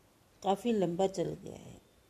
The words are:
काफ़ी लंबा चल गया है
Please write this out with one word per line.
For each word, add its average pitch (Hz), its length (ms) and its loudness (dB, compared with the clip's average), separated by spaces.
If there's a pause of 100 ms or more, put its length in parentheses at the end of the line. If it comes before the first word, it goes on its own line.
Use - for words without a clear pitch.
(420)
काफ़ी 202 300 2
लंबा 180 340 4
चल 165 280 -2
गया - 220 -12
है - 240 -18 (300)